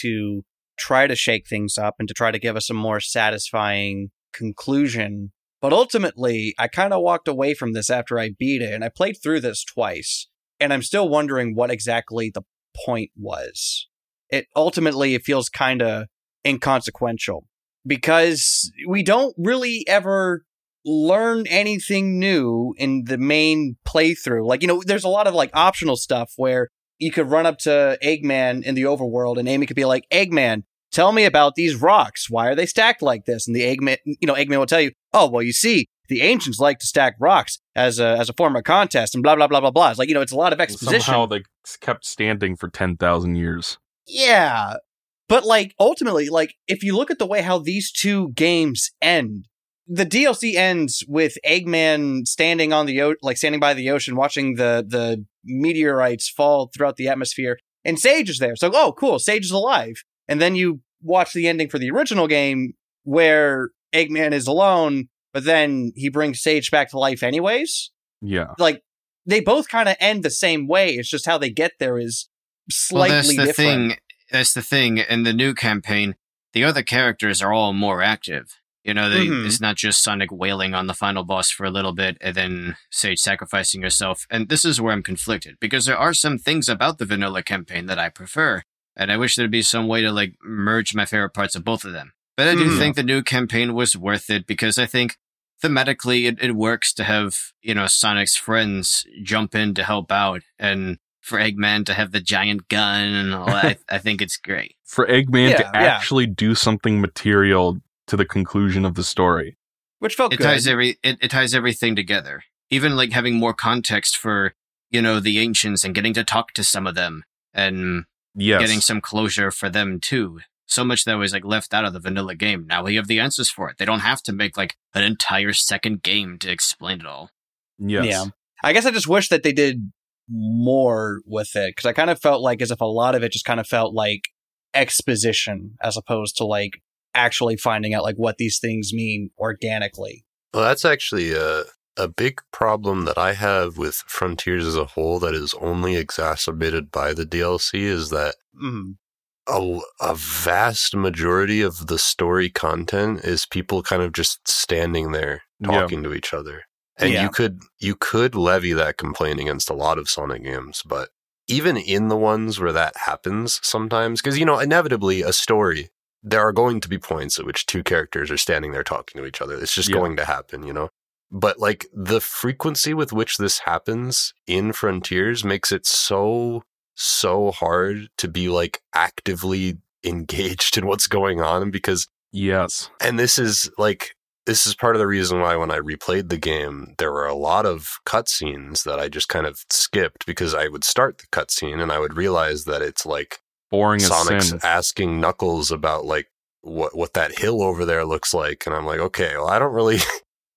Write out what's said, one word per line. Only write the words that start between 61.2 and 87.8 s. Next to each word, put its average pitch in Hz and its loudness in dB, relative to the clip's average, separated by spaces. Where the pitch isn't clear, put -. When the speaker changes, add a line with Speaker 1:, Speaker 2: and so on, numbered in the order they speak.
Speaker 1:
the 170 0
ending 160 0
for 143 -4
the 127 -2
original 202 2
game 139 0
where 143 4
Eggman 156 2
is 135 0
alone, 160 4
but 135 -4
then 143 2
he 135 -4
brings 143 -2
Sage 156 2
back 143 2
to 139 -6
life 131 0
anyways. 190 -2
Speaker 2:
Yeah. 95 -4
Speaker 1:
Like, 160 2
they 208 2
both 285 2
kinda 208 2
end 202 2
the 156 0
same 160 0
way. 180 4
It's 120 -6
just 147 -4
how 170 4
they 143 -2
get 156 0
there 127 -2
is 117 -6
Speaker 3:
Well, 180 4
Speaker 1:
slightly 147 6
Speaker 3:
that's 143 4
the 139 4
Speaker 1:
different. 147 2
Speaker 3:
thing. - -8
That's 127 2
the 120 -4
thing. 123 2
In 117 0
the 113 2
new 131 2
campaign, 104 0
the 117 4
other 143 2
characters 113 0
are 98 2
all 107 2
more 98 0
active. 92 -2
You 104 -4
know, 104 0
they, 101 2
Speaker 1:
Mm-hmm. 131 -2
Speaker 3:
it's 107 -2
not 107 0
just - 0
Sonic 101 -2
wailing 95 -4
on 92 -2
the 90 -6
final 98 -4
boss 92 -2
for - -6
a 95 -4
little 95 -4
bit 95 -4
and 92 -6
then 90 -4
Sage 95 -2
sacrificing 98 -2
herself. 92 -2
And 110 -4
this 151 2
is 147 0
where 113 0
I'm 101 -2
conflicted, - -6
because 127 -2
there 131 0
are 151 2
some 151 0
things 151 0
about 127 0
the 110 -4
vanilla 98 -2
campaign 90 -6